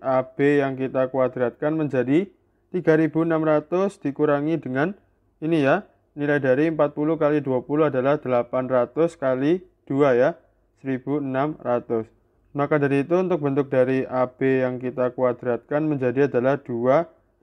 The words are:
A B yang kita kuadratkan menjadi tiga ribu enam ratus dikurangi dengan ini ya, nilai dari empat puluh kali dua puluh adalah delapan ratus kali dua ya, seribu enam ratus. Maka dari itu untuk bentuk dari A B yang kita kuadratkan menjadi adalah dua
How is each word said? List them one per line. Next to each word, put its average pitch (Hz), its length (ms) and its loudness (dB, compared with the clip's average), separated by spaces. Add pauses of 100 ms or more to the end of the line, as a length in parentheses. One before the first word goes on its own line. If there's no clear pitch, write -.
A 131 240 0
B 143 400 2
yang 135 80 -4
kita 131 400 -2
kuadratkan 127 640 -2
menjadi 139 560 0 (400)
tiga 165 240 2
ribu 160 320 0
enam 160 160 0
ratus 156 560 0
dikurangi 147 560 0
dengan 143 400 -2 (480)
ini 160 180 2
ya, 165 220 2 (320)
nilai 143 240 0
dari 135 320 2
empat 147 240 0
puluh 151 240 -2
kali 147 240 0
dua 131 160 -2
puluh 147 320 0
adalah 135 240 0
delapan 127 560 -2
ratus 131 480 0
kali 139 400 0 (240)
dua 135 320 2
ya, 135 140 4 (500)
seribu 135 400 -6
enam 135 400 -4
ratus. 120 480 -2 (460)
Maka 143 220 0
dari 139 260 2
itu 170 140 0
untuk 180 260 -2
bentuk 135 300 -2
dari 131 340 2
A 127 240 -2
B 131 340 0
yang 127 140 -4
kita 123 340 -4
kuadratkan 127 720 -2
menjadi 131 440 0
adalah 135 320 0
dua 127 480 0 (320)